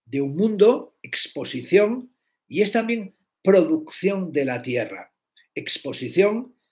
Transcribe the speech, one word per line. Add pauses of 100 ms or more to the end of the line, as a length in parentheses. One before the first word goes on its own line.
de
un
mundo,
exposición, (360)
y
es
también (280)
producción
de
la
tierra. (400)
Exposición (160)